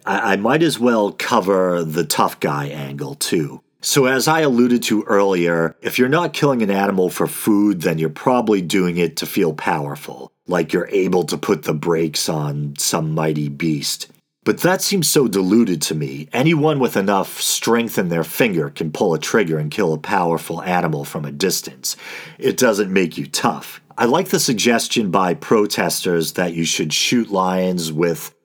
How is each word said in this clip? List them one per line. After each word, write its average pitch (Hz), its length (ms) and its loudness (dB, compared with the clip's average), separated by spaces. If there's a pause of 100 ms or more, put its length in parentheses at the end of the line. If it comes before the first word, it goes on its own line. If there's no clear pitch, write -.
I, 98 280 0
I - 40 2
might 127 260 2
as 139 160 0
well 113 320 2
cover 92 720 2
the 80 220 -2
tough - 340 0
guy 71 280 -4
angle, 71 480 -10
too. 78 440 -2 (220)
So 135 240 2
as 131 240 2
I 160 120 4
alluded 120 420 4
to 104 200 0
earlier, 87 800 2
if - 180 -4
you're 127 80 4
not 156 240 0
killing 135 300 2
an 98 100 0
animal 98 380 2
for 82 180 -2
food, 101 540 2
then 82 160 0
you're 80 120 0
probably 110 520 2
doing 87 340 0
it 85 220 0
to 87 80 -6
feel 82 260 0
powerful, 73 800 -6 (160)
like 85 240 -2
you're 90 160 0
able 92 380 0
to 82 120 -4
put 85 260 -2
the 85 100 -2
brakes 80 560 -2
on 73 480 -4
some 78 360 -2
mighty 78 360 -2
beast. 71 580 -4 (380)
But 107 140 0
that 180 220 2
seems 185 280 0
so 135 180 4
diluted 95 560 2
to - 120 -4
me. 71 360 -6
Anyone 147 480 2
with 120 160 0
enough 98 460 0
strength 117 560 0
in 98 100 0
their 82 160 0
finger 85 460 0
can 80 220 -6
pull 90 220 0
a 76 60 0
trigger 85 380 0
and 76 120 -2
kill 87 220 0
a 78 60 -2
powerful 82 640 -2
animal 82 400 0
from 73 220 -8
a 71 60 -6
distance. - 680 -4 (420)
It 120 160 0
doesn't 104 360 2
make 92 260 0
you 71 80 -6
tough. - 560 -4 (160)
I 117 80 2
like 151 240 2
the - 100 2
suggestion 113 720 0
by 92 220 2
protesters 90 1000 0
that 87 200 -2
you 82 120 -2
shoot 101 640 0
lions 92 600 0
with 80 420 -2 (120)